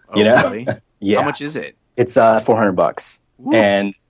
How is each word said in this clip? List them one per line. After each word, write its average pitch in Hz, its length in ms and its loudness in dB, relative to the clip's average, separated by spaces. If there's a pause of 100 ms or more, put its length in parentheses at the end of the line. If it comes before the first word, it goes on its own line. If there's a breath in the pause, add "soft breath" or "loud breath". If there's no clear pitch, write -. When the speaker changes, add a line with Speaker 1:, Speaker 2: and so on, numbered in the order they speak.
Speaker 1:
Oh, 104 80 -6
Speaker 2:
you 104 80 4
know? 113 100 4 (140)
Speaker 1:
really? 113 240 -10
Speaker 2:
<laughs> - 40 -12 (240)
Yeah. 104 180 0
Speaker 1:
How - 60 -2
much 147 160 -6
is 147 140 -10
it? 78 220 -12 (180)
Speaker 2:
It's, 123 220 -2
uh, 113 240 4
four 113 160 0
hundred 104 160 0
bucks. - 480 -4 (240)
Speaker 1:
Ooh. - 80 -2
Speaker 2:
And 101 420 2 (140)